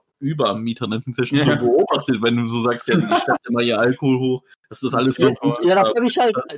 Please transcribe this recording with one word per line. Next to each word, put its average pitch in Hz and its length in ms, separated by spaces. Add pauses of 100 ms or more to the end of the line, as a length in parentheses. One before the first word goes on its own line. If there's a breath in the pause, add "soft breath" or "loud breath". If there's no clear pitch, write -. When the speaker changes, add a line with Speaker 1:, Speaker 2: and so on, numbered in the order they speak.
(200)
Speaker 1:
Übermieterin 117 720
in 113 60
Anführungszeichen 123 420
Speaker 2:
Ja. 147 60
Speaker 1:
so 147 120
beobachtet, 127 640
wenn 117 160
du 117 80
so 117 160
sagst, 120 260
"Ja, 185 100
die - 180
schleppt - 340
immer 120 120
ihr 117 180
Alkohol 131 400
hoch", 127 240 (260 soft breath)
dass - 120
das 127 120
alles 131 220
so 123 140
Speaker 2:
Ja. - 120
Speaker 1:
gut - 240
Speaker 3:
Ja, 185 100
das 190 140
Speaker 1:
ist. 180 60
Speaker 3:
hab 233 80
ich 233 160
halt, 240 160 (220)